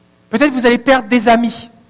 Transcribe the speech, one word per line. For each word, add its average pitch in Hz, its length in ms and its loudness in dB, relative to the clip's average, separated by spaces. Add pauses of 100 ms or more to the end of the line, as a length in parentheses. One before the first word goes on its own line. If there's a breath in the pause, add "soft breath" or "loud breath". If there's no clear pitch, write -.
(280)
Peut-être 262 240 -2
vous 254 140 -2
allez 240 120 2
perdre 247 300 0
des 226 200 0
amis. 233 400 0 (220)